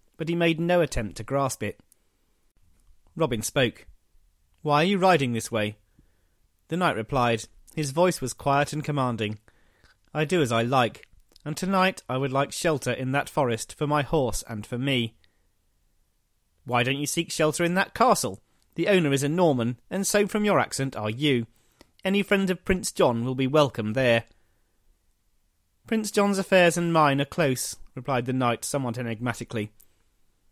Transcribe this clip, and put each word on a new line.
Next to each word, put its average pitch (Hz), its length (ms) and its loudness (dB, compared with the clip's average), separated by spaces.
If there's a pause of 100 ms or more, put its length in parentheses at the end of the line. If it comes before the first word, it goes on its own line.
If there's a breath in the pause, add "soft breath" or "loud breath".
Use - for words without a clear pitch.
(160)
but 156 120 -8
he 170 60 -2
made 170 240 0
no 175 220 2
attempt 123 360 -4
to 107 80 -12
grasp 135 380 -4
it. 101 160 -8 (1400)
Robin 123 280 -2
spoke. - 440 -2 (760)
"Why 147 200 2
are 170 40 2
you 196 120 0
riding 170 340 4
this 113 180 -4
way?" 107 260 -2 (920)
The 160 80 -6
knight 175 200 0
replied. 117 500 0 (280)
His 151 160 -6
voice 170 300 0
was 123 120 -6
quiet 143 400 0
and 151 120 -6
commanding. 117 540 -2 (760 soft breath)
"I 156 100 0
do 170 160 0
as 123 120 0
I 117 100 2
like, 120 460 0 (360)
and 147 120 -8
tonight 185 520 0
I 127 80 -2
would 135 160 -2
like 139 200 0
shelter 147 400 -2
in 127 200 -4
that 143 160 -2
forest 123 460 -2
for 151 140 -4
my 147 140 2
horse 131 460 0
and 107 160 -8
for 120 140 -8
me." 127 380 -2 (1500)
"Why 120 200 0
don't 139 160 -2
you 147 60 -4
seek 165 240 -4
shelter 156 340 0
in 170 100 0
that 190 180 0
castle? 214 480 2 (360)
The 165 120 -2
owner 180 240 4
is 139 120 0
a 143 40 0
Norman, 139 520 2 (100)
and 190 160 -4
so 208 200 2
from 208 180 -2
your 202 140 4
accent 135 380 -2
are 107 140 -4
you. 127 360 0 (580 soft breath)
Any 196 180 2
friend 196 260 2
of 180 160 -4
Prince 185 280 -2
John 120 320 2
will 131 100 -4
be 131 140 0
welcome 127 440 2
there." 120 320 2 (1600)
"Prince 214 240 -2
John's 202 280 2
affairs 180 380 4
and 175 160 0
mine 143 280 4
are 143 60 0
close," 139 500 -2 (180)
replied 123 320 -4
the 127 60 -4
knight 123 320 0
somewhat 127 320 -4
enigmatically. 117 760 -6 (800)